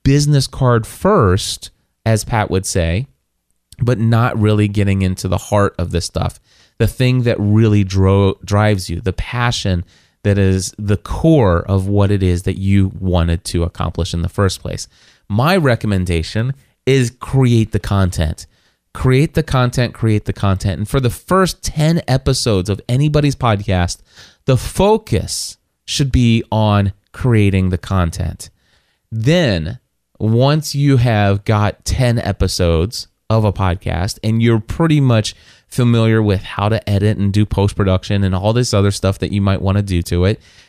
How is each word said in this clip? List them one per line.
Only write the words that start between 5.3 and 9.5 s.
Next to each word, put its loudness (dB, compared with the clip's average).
heart -2
of -4
this -4
stuff, -6
the 2
thing 0
that 0
really 2
dro-, 2
drives 0
you, -6
the -2
passion -4